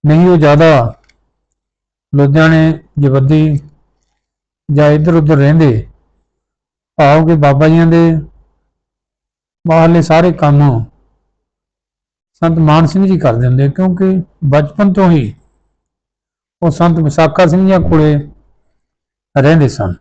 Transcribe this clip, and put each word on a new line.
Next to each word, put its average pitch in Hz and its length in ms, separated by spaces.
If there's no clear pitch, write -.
ਨਹੀਂ, 160 240
ਉਹ 175 80
ਜ਼ਿਆਦਾ 147 640
ਲੁਧਿਆਣੇ, 160 560
ਜਵੱਦੀ 143 580
ਜਾਂ 147 180
ਇੱਧਰ 156 220
ਉੱਧਰ 156 220
ਰਹਿੰਦੇ, 139 520
ਭਾਵ 156 320
ਕਿ 165 80
ਬਾਬਾ 143 320
ਜੀਆਂ 165 200
ਦੇ 165 240
ਬਾਹਰਲੇ 165 340
ਸਾਰੇ 170 300
ਕੰਮ 143 540
ਸੰਤ 165 260
ਮਾਨ 156 260
ਸਿੰਘ 190 220
ਜੀ 185 120
ਕਰਦੇ 123 280
ਹੁੰਦੇ, 135 220
ਕਿਉਂਕਿ 185 540
ਬਚਪਨ 151 480
ਤੋਂ 185 180
ਹੀ 123 240
ਉਹ 165 80
ਸੰਤ 170 320
ਵਿਸਾਖਾ 156 420
ਸਿੰਘ 185 220
ਜੀਆਂ 190 120
ਕੋਲੇ 156 340
ਰਹਿੰਦੇ 151 260
ਸਨ। 92 340